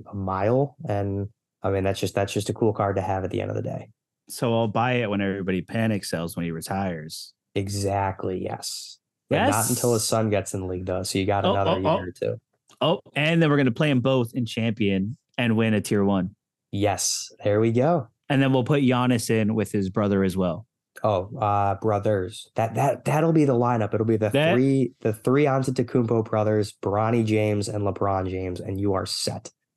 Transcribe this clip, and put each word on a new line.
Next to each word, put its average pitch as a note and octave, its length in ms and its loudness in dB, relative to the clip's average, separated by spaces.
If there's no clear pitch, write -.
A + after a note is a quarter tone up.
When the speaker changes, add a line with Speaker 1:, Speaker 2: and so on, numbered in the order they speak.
Speaker 1:
a - 40 -10
mile. G2+ 600 0
And, G2+ 420 -2
I G2 80 0
mean, G2 120 0
that's F#2+ 160 -2
just, F#2+ 160 -4
that's G2+ 180 -2
just G#2 160 -2
a A2 40 -4
cool A2 200 0
card G2+ 240 0
to G2 40 0
have F#2+ 220 -2
at F#2+ 80 -6
the G2 100 -4
end G2 80 -6
of G#2 60 -6
the G#2+ 80 -4
day. - 260 -10
Speaker 2:
So A#2+ 240 -2
I'll A2+ 140 2
buy A#2+ 260 0
it A#2+ 160 0
when G2+ 120 0
everybody F#2+ 400 -2
panic A2+ 420 -2
sells E2 320 -6
when E2+ 100 -4
he E2+ 60 -4
retires. E2 800 -6
Speaker 1:
Exactly, G2 880 -2
yes. - 560 -10
But C#3+ 80 2
not G#3+ 100 2
Speaker 2:
Yes. A2+ 220 2
Speaker 1:
until A#2+ 240 2
his G#2+ 100 2
son A2 260 0
gets G2 240 0
in G2 80 -4
the F#2 60 -6
league, F#2 180 -6
though. F#2 180 -4
So - 140 -4
you F#2+ 80 2
got G2 200 2
Speaker 2:
Oh, F#2 60 4
Speaker 1:
another G2 200 0
Speaker 2:
oh, F#2+ 60 2
Speaker 1:
year F#2+ 120 -2
Speaker 2:
oh. D#3+ 80 2
Speaker 1:
or F2+ 140 -8
two. - 300 -6
Speaker 2:
Oh, D#3+ 200 2
and D#3+ 260 2
then D#3 80 6
we're C#3+ 80 4
gonna C3 140 4
play D3+ 180 2
'em C3 120 2
both B2+ 320 2
in B2+ 120 -2
Champion G#2+ 720 -2
and A#2 200 2
win A2+ 160 2
a G#2 80 2
tier G2+ 220 0
one. G2 320 0
Speaker 1:
Yes, - 600 -2
there G#2 160 2
we A2+ 120 4
go. C3 380 0
Speaker 2:
And C3+ 120 4
then C3+ 120 4
we'll B2+ 100 2
put C#3+ 200 2
Giannis B2 460 2
in A2 260 2
with G#2+ 160 -2
his G2 180 0
brother G2+ 340 2
as F#2 140 0
well. F2+ 280 -2
Speaker 1:
Oh, G2+ 340 -2
uh, G2+ 380 0
brothers. G2+ 800 -2
That, A2 200 -2
that, C3 300 0
that'll D#3 280 2
be D#3 120 6
the C3+ 100 4
lineup. A#2+ 380 2
It'll A2 120 0
be A2+ 120 4
the G#2 120 0
Speaker 2:
That D3 240 2
Speaker 1:
three, C3+ 480 2
the A2 120 0
three C3+ 320 2
Antetokounmpo B2+ 800 0
brothers, G#2+ 480 0
Bronny A2 420 2
James G#2+ 440 0
and G#2 140 -4
LeBron F#2+ 460 -2
James, F#2 300 -6
and G2 200 -6
you G2+ 140 0
are F#2+ 120 -2
set. - 460 -6